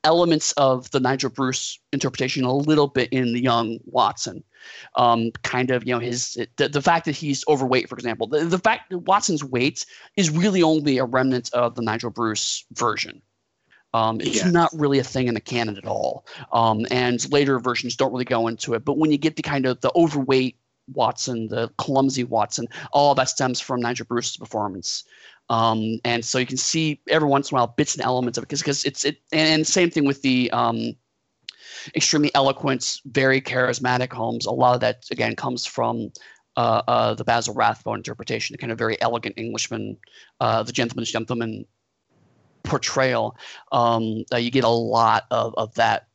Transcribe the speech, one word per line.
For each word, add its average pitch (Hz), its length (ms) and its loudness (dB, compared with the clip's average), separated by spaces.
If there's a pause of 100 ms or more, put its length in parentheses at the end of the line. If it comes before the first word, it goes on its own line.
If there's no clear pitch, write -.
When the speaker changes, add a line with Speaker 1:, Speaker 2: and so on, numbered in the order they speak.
Speaker 1:
elements 165 500 4
of 131 380 2
the 131 100 2
Nigel 131 300 0
Bruce - 480 -4 (140)
interpretation 131 520 -2
a 127 100 2
little 147 320 4
bit 127 260 0
in 127 200 2
the 123 80 0
young 117 460 2
Watson. 113 580 -2 (520)
Um, 117 340 4 (120)
kind 127 280 -2
of, 123 160 0
you 123 80 0
know, 117 60 -2
his, 120 360 -6 (200)
the, 143 120 2
the 143 140 -2
fact 170 240 2
that 151 100 -2
he's 143 320 -4
overweight, 131 400 2
for 127 60 -10
example, 113 320 -4
the, 147 180 0
the 175 140 0
fact - 320 0
that 180 80 -6
Watson's 180 440 0
weight 131 440 -2 (300)
is 185 120 4
really 175 340 2
only 151 360 4
a 131 80 0
remnant 127 480 0
of 120 220 0
the 123 60 -6
Nigel 110 280 -4
Bruce - 600 -4
version. - 500 -4 (720)
Um, 113 260 0
it's - 240 -2
Speaker 2:
Yeah. 180 60 4
Speaker 1:
not 170 240 4
really 143 240 2
a 123 60 0
thing 127 240 -2
in 117 60 0
the - 60 -2
canon 113 380 -4
at - 80 -14
all. - 400 -4 (260)
Um, 113 380 2
and 123 420 0
later 139 260 4
versions 120 380 -4
don't 135 160 0
really 123 140 -4
go 113 220 0
into 117 260 -4
it. 117 100 -4
But 143 140 0
when 156 120 4
you 143 80 4
get 151 180 0
the 151 60 -6
kind 139 220 -2
of 127 160 -2
the 131 160 2
overweight 135 600 2 (360)
Watson, 117 560 -2
the 113 200 -4 (100)
clumsy 135 460 0
Watson, 113 420 -2 (260)
all 143 220 6
that 131 160 2
stems 127 280 -2
from 123 220 -4
Nigel 120 240 -4
Bruce's 120 320 -4
performance. 104 680 -6 (460)
Um, 113 560 0
and 117 180 0
so 131 160 -2
you 127 60 0
can 123 140 -6
see 156 500 -2
every 156 180 4
once 139 240 2
in 143 40 -4
a - 20 2
while 120 120 2
bits 143 260 -2
and 147 100 -6
elements 127 320 0
of 123 80 -6
it, - 60 -18
'cause, 139 120 -4
'cause 143 220 -2
it's, - 180 -4
it, - 140 -2 (160)
and, 156 160 2
and 156 180 2
same 175 240 2
thing 151 140 0
with 139 160 0
the, 127 300 2
um, 117 440 0 (1000)
extremely 147 400 2
eloquent, 135 720 0
very 131 340 2
charismatic 127 720 0
Holmes. 117 320 -4
A 98 60 -4
lot 123 240 4
of 123 80 0
that, - 280 -2
again, 117 260 -2
comes 127 280 -6
from, 117 480 -4 (460)
uh, 113 280 2
uh, 113 280 2
the 110 100 -8
Basil 117 300 0
Rathbone 113 440 -2
interpretation, 117 540 -8
the - 60 -16
kind 120 140 -8
of 117 40 -6
very 113 240 -2
elegant 117 380 -2
Englishman, 110 580 -6 (440)
uh, 113 240 2
the 120 80 -10
gentleman's 117 380 -4
gentleman 113 540 -6 (1000)
portrayal. 127 760 -2 (340)
Um, 113 600 2
uh, 123 40 0
you 120 140 0
get 127 140 2
a 113 40 4
lot 113 640 4
of, 113 260 0
of 113 200 -4
that. 113 380 2